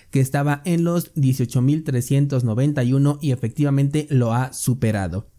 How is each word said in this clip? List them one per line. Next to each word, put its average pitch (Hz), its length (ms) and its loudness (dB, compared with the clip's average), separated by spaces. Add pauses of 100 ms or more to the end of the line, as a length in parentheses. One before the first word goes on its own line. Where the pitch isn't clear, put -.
(100)
que 139 100 0
estaba 143 440 0
en 170 180 0
los 170 320 -2
dieciocho 131 460 0
mil 147 240 2
trescientos 139 580 0
noventa 127 420 0
y 123 100 2
uno, 143 260 2
y 151 120 0
efectivamente 139 760 0
lo 120 240 2
ha 127 220 -2
superado. 104 760 -2 (100)